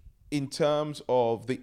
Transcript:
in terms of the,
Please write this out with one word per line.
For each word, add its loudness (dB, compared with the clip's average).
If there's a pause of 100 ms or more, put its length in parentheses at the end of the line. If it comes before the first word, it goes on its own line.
(300)
in -2
terms 0
of 2
the, -4